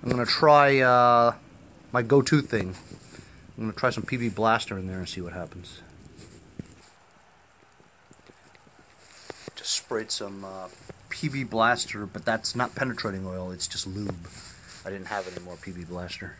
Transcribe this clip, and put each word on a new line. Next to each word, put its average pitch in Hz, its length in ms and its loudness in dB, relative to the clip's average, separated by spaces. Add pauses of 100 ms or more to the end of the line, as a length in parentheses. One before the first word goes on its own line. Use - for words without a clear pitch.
I'm 127 60 -6
gonna 123 160 0
try, 143 540 8
uh, 120 560 6 (580)
my 123 80 2
go-to 139 400 6
thing. 92 340 -4 (800)
I'm 107 80 -8
gonna 110 100 -4
try - 160 0
some 110 140 -4
P 127 140 -4
B 120 100 -2
Blaster 110 500 0
in 92 100 -6
there 92 100 -6
and 90 100 -8
see - 140 -8
what 85 100 -8
happens. 87 480 -12 (3750)
Just - 160 -6
sprayed - 400 -4
some, 98 320 -6
uh, 95 240 -12 (400)
P - 220 -4
B 135 160 -4
Blaster, 113 600 2
but 98 200 -10
that's 113 280 0
not 123 220 -2
penetrating 110 500 -4
oil, 92 260 -8
it's 87 160 -6
just - 200 -6
lube. 95 400 -8 (580)
I 95 40 -8
didn't 95 180 -10
have 101 260 -6
any 90 120 -12
more 90 100 -14
P 92 160 -14
B 87 140 -12
Blaster. 87 540 -12